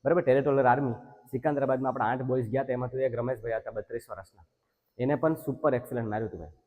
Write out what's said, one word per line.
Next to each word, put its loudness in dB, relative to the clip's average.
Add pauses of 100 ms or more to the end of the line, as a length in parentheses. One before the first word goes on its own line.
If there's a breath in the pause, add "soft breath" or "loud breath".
બરાબર? 4
ટેરિટોરિયલ 4
આર્મી, 4 (380)
સિકંદરાબાદમાં 0
આપણા 0
આઠ 0
બોયઝ 0
ગયા 0
હતા, -4
એમાંથી -4
એક 0
રમેશભાઈ -4
હતા, -4
બત્રીસ -8
વર્ષના, -16 (540)
એને 0
પણ 0
સુપર -2
એક્સેલન્ટ -4
માર્યું -4
હતું -10
ભાઈ -14 (140)